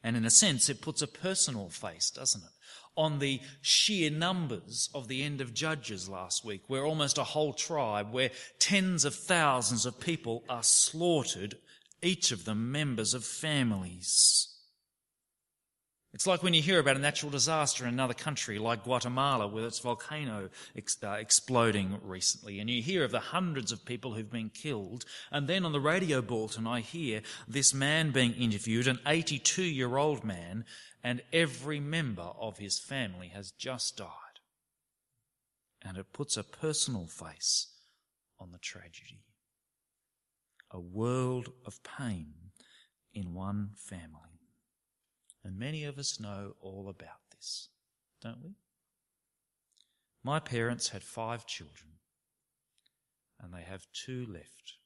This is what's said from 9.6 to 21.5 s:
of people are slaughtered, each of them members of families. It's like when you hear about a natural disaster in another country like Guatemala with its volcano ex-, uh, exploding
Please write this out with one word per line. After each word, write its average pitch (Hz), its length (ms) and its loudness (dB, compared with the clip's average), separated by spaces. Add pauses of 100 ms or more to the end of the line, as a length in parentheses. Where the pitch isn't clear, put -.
of 123 140 -4
people 120 500 -2
are 120 140 -4
slaughtered, 147 960 4 (440)
each 175 280 2
of 107 140 -4
them 110 260 0
members 127 440 0
of 120 100 -4
families. 104 1300 2 (1600)
It's - 140 -2
like 180 160 4
when 180 120 4
you 156 80 6
hear 180 160 6
about 135 180 6
a 135 40 0
natural 143 300 0
disaster 143 540 2
in 120 80 0
another 127 220 0
country 123 440 -2
like 113 260 0
Guatemala 123 640 2
with 110 200 -2
its - 140 -6
volcano 120 680 -4 (260)
ex-, - 280 -4
uh, 104 80 -4
exploding 104 920 4